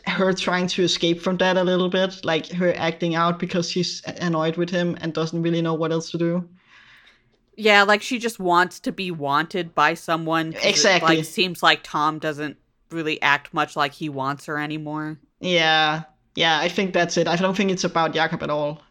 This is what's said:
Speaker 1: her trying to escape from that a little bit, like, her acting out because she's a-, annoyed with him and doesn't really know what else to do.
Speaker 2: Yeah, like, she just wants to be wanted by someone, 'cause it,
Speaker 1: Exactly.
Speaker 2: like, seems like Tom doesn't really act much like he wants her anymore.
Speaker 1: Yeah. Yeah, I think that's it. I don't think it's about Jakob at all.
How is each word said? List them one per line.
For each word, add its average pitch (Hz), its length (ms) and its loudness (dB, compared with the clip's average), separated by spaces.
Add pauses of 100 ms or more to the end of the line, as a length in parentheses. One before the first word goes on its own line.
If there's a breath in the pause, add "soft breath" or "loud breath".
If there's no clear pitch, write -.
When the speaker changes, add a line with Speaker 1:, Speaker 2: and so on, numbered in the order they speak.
Speaker 1:
her 185 260 2
trying 180 340 0
to 185 160 -2
escape 170 380 0
from 185 160 0
that 185 180 2
a 185 80 4
little 180 260 2
bit, 185 360 -2
like, 160 280 0
her 175 220 2
acting 165 400 -2
out 170 240 2
because 175 300 -2
she's - 380 -4
a-, - 180 -8
annoyed 165 320 0
with 175 140 -2
him 175 300 0
and 165 120 -6
doesn't 160 300 -2
really 170 180 0
know 165 140 0
what 160 160 -2
else 165 200 -2
to 170 60 -6
do. 170 320 -2 (1040 soft breath)
Speaker 2:
Yeah, 208 280 6
like, 208 180 4
she - 160 -4
just 220 220 -6
wants 175 420 2
to 165 100 -4
be 180 200 -8
wanted 160 640 -2
by 156 180 4
someone, 160 600 -2
'cause 107 120 -4
it, 202 40 4
Speaker 1:
Exactly. 165 480 4
Speaker 2:
like, 156 80 -2
seems 180 360 -2
like 160 220 4
Tom 156 340 -2
doesn't 147 400 -6 (340)
really 160 300 -4
act 143 320 0
much 151 220 -2
like 143 180 0
he 156 160 -8
wants 135 380 -6
her 151 100 -6
anymore. 151 640 -6 (200)
Speaker 1:
Yeah. 160 640 2 (300)
Yeah, 160 260 2
I 175 100 0
think 185 240 -2
that's 175 240 2
it. 170 100 2
I 170 80 0
don't 185 200 0
think 196 160 0
it's 185 140 -2
about 165 300 0
Jakob 160 280 0
at 151 60 -6
all. 151 420 -4